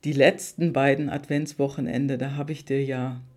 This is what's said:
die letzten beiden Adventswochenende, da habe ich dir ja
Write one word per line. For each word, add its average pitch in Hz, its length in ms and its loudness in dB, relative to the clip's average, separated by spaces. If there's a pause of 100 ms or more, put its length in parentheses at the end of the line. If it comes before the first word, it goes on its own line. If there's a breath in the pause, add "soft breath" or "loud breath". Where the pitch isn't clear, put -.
die 147 80 -2
letzten 165 580 4
beiden 139 380 2
Adventswochenende, 139 1080 -2
da 139 200 -4
habe 147 160 -6
ich 147 100 -12
dir 139 180 -2
ja 127 380 -4 (180)